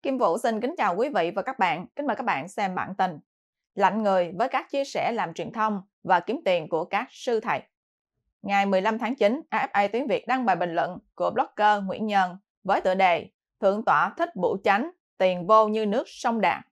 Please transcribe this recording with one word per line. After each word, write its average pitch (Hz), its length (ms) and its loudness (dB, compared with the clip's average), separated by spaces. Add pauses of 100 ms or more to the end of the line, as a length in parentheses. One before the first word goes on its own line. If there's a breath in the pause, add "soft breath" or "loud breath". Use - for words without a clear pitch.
Kim 262 160 -2
Vũ 180 200 2
xin 226 220 0
kính 262 180 -4
chào 190 180 0
quý 247 120 0
vị 175 220 0
và 190 120 -6
các 262 160 -8
bạn. 175 280 0 (100)
Kính 285 100 -6
mời 226 100 -2
các 254 60 -8
bạn 143 260 -4
xem 196 260 -4
bản 160 200 -6
tin 180 240 -2 (560)
Lạnh 196 280 2
người 185 360 2
với 254 100 0
các 277 220 -4
chia 277 140 -2
sẻ 214 280 -2
làm 175 220 -4
truyền 151 180 -8
thông 214 300 -2 (200)
và 175 180 2
kiếm 247 240 -6
tiền 170 240 0
của 156 160 -2
các 226 260 -4
sư 226 300 -2
thầy. 160 220 -4 (800)
Ngày 202 240 0
mười 190 160 2
lăm 220 160 -2
tháng 240 160 -4
chín, 226 260 2 (100)
A 180 160 -2
F - 60 -10
A 202 160 2
Tiếng 247 180 -2
Việt 220 200 -2
đăng 254 180 -2
bài 190 120 2
bình 170 180 -4
luận 170 240 -2 (160)
của 175 160 -2
blogger 208 540 0
Nguyễn 190 220 -6
Nhân 190 300 0 (280)
với 196 160 2
tựa 185 140 2
đề 180 360 2 (300)
Thượng 208 240 2
tọa 170 320 2
thích 339 200 -4
Bửu 180 280 0
Chánh, 220 260 2 (280)
tiền 180 280 2
vô 220 220 6
như 214 180 -2
nước 226 200 0
sông 233 340 -4
Đà. 170 320 0